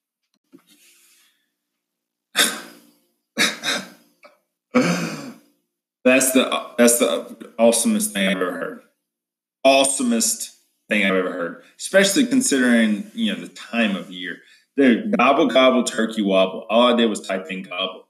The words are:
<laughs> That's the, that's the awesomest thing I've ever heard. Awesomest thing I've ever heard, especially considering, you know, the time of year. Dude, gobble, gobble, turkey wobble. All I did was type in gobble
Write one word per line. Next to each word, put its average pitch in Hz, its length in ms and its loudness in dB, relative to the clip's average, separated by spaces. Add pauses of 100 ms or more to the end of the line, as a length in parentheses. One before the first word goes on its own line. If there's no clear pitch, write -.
(2250)
<laughs> - 120 0 (3500)
That's 131 300 2
the, - 460 -2
that's 120 200 4
the - 600 -4
awesomest 113 540 2
thing 98 140 -2
I've 95 120 -2
ever 90 140 -2
heard. - 280 -10 (840)
Awesomest 135 920 0 (320)
thing 104 160 0
I've 95 100 0
ever 92 160 -2
heard, 87 320 -8 (160)
especially 196 460 2
considering, 120 880 2
you 110 220 -2
know, 85 40 -8
the 85 100 -14
time 110 480 -4
of 87 140 -10
year. 90 280 -12 (400)
Dude, 113 400 4
gobble, 135 300 2
gobble, 120 360 4
turkey 113 380 -4
wobble. 95 480 0
All 120 200 4
I 117 60 2
did 117 140 2
was 95 100 -6
type 95 300 -6
in 95 140 -10
gobble 92 460 -10